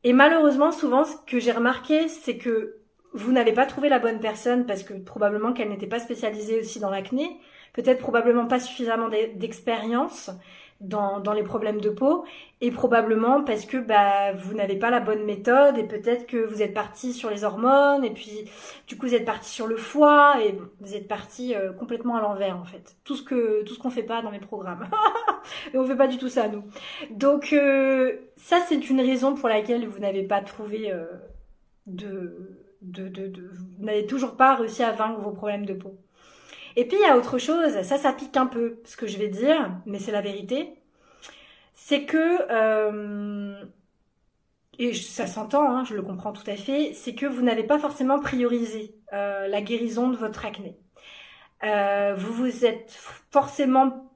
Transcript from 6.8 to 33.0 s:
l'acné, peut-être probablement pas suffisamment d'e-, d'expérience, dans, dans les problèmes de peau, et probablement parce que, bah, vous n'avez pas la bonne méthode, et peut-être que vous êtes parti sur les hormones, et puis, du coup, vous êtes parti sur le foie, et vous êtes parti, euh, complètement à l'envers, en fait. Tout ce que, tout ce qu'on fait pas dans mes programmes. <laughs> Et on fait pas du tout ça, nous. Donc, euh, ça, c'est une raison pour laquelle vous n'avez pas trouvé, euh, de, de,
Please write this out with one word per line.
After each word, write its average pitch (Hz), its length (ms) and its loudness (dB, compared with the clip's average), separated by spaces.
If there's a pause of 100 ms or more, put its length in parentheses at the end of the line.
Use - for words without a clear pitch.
l'acné, 247 480 -4 (340)
peut-être 254 280 2
probablement 233 440 4
pas 254 140 0
suffisamment 226 500 -2
d'e-, 220 260 -2
d'expérience, 226 920 -4 (560)
dans, 202 340 -2
dans 202 140 -2
les 214 100 0
problèmes 214 380 -2
de 214 80 0
peau, 294 360 2 (360)
et 247 100 0
probablement 233 720 4
parce 214 220 -2
que, - 120 -4
bah, 202 560 4
vous 185 200 -8
n'avez 196 240 -2
pas 220 120 0
la 240 100 4
bonne 214 260 -2
méthode, 240 520 6
et 220 60 0
peut-être 226 440 -2
que 247 100 -4
vous 214 240 -2
êtes 196 120 0
parti 214 380 -6
sur 240 180 -6
les 208 140 -4
hormones, 269 640 4
et 214 60 -2
puis, 214 380 -14 (380)
du - 100 -16
coup, 262 100 -6
vous 240 80 2
êtes 220 100 0
parti 214 240 -6
sur 226 180 -8
le 226 100 -2
foie, 285 680 8
et 196 140 2 (220)
vous 202 160 -14
êtes 196 120 -10
parti, 240 480 -6
euh, 190 180 -4
complètement 233 420 -6
à 226 60 0
l'envers, 196 360 -2
en 175 80 -12
fait. - 380 -20
Tout 277 120 -6
ce - 80 -12
que, 220 400 0
tout 214 100 -10
ce - 60 -16
qu'on 254 100 -4
fait 247 140 -4
pas 226 180 -4
dans 214 100 -8
mes 202 80 -12
programmes. 185 480 -10 (420)
<laughs> - 440 -8
Et 254 40 0
on 262 80 2
fait 254 120 -2
pas 269 100 6
du 254 100 -2
tout 254 120 -6
ça, 233 180 0
nous. 208 160 -8 (460)
Donc, 277 440 0
euh, 269 640 4 (180)
ça, - 220 0 (100)
c'est 294 220 -2
une 262 120 4
raison 262 340 2
pour 254 140 -2
laquelle 220 380 0
vous 202 120 -12
n'avez 196 240 -4
pas 196 180 0
trouvé, 214 500 -8
euh, 165 140 -8 (840)
de, 185 680 -12 (240)
de, 190 280 -12